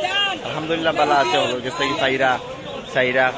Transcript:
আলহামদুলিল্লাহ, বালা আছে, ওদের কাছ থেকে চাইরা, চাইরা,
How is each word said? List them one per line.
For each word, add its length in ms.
আলহামদুলিল্লাহ, 500
বালা 200
আছে, 240
ওদের 320
কাছ 80
থেকে 220
চাইরা, 380
চাইরা, 440